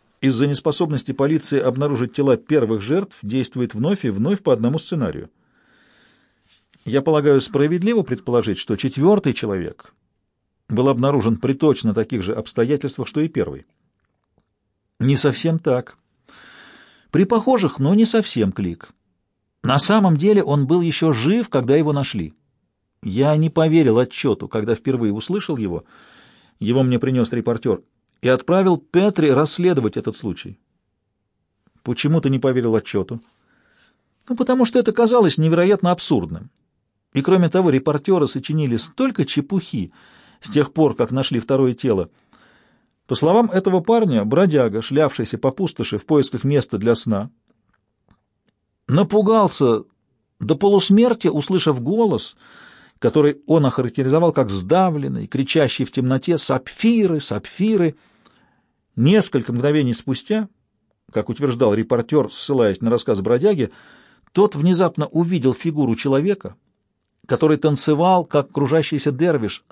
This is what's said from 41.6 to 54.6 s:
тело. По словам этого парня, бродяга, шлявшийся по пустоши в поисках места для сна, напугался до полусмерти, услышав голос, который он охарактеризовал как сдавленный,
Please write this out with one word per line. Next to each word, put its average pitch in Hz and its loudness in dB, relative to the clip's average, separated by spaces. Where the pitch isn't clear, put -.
тело. 101 -2
По 131 -4
словам 202 2
этого 185 0
парня, 170 2
бродяга, 127 2
шлявшийся 135 -2
по 135 0
пустоши 135 -4
в - -16
поисках 139 0
места 135 0
для 113 2
сна, 107 -4
напугался 190 2
до 127 0
полусмерти, 202 4
услышав 151 0
голос, 180 -2
который 147 2
он 156 4
охарактеризовал 135 0
как 127 0
сдавленный, 135 -2